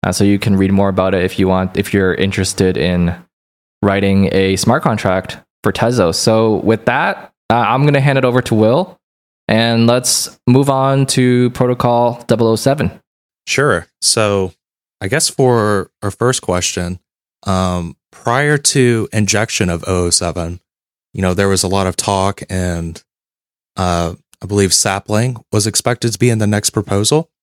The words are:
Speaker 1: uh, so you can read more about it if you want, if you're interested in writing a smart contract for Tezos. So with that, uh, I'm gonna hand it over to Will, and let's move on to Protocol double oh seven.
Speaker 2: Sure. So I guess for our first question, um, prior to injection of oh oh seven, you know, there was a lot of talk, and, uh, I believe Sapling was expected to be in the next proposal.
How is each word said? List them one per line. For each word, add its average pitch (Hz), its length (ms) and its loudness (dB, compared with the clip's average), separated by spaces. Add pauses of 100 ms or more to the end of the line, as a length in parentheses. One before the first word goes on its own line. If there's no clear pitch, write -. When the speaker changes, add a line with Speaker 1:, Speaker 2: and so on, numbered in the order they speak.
Speaker 1:
uh, 92 80 0
so 101 100 0
you 101 160 2
can 98 180 0
read 95 140 2
more 98 200 2
about 95 240 0
it 90 100 0
if 92 140 -4
you 95 100 2
want, 92 280 -2
if 98 180 -4
you're 95 200 2
interested 95 640 -2
in 87 380 0 (680)
writing 98 500 2
a 95 240 2
smart 123 260 0
contract 98 560 -2 (260)
for 104 80 0
Tezos. 110 440 0
So 110 400 2
with 110 280 0
that, 156 480 -2 (180)
uh, 110 40 2
I'm 120 300 2
gonna 143 160 2
hand 135 180 2
it 127 60 0
over 123 180 2
to - 120 -2
Will, 113 440 2 (500)
and 117 380 2
let's - 600 0
move 135 240 4
on 135 360 2
to 123 440 2
Protocol 123 760 0
double 113 220 2
oh 113 80 2
seven. 135 440 -2 (460)
Speaker 2:
Sure. 127 400 0 (140)
So 101 520 0 (480)
I 98 80 -6
guess 143 200 -2
for 107 600 0 (120)
our 101 80 -4
first 123 320 -2
question, 90 560 -4 (460)
um, 90 520 -2 (140)
prior 143 480 0
to 120 540 0
injection 107 560 0
of 85 180 -4
oh 90 200 0
oh 87 40 0
seven, 85 500 -4 (520)
you 98 100 -4
know, 92 120 0
there 98 140 2
was 98 140 0
a 95 60 -2
lot 98 180 0
of 92 100 -4
talk, 98 520 -2
and, 87 540 -6 (720)
uh, 87 380 -2 (280)
I - 40 -12
believe 98 260 2
Sapling 107 640 -2 (160)
was 107 160 0
expected 120 440 -2
to - 60 -10
be 123 100 2
in 117 100 0
the 107 100 0
next 104 220 -2
proposal. 107 600 -2 (120)